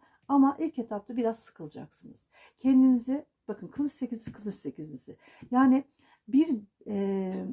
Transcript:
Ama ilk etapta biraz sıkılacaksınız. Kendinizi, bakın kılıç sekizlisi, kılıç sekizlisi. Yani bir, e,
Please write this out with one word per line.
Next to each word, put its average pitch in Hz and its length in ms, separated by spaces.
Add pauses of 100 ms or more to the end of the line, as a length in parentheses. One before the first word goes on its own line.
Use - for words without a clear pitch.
(280)
Ama 277 320
ilk 320 200
etapta 226 380
biraz 226 220
sıkılacaksınız. - 880 (320)
Kendinizi, 262 680 (220)
bakın 202 200
kılıç 285 240
sekizlisi, 240 400
kılıç 208 240
sekizlisi. - 600 (340)
Yani 262 320 (440)
bir, 269 320 (280)
e, 190 640